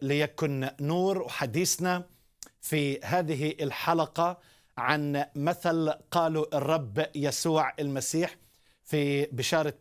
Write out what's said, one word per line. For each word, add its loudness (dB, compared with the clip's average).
ليكن 0
نور، 2
وحديثنا -2
في 0
هذه 0
الحلقة 0
عن 2
مثل 2
قاله 2
الرب 0
يسوع 0
المسيح -2
في 0
بشارة 0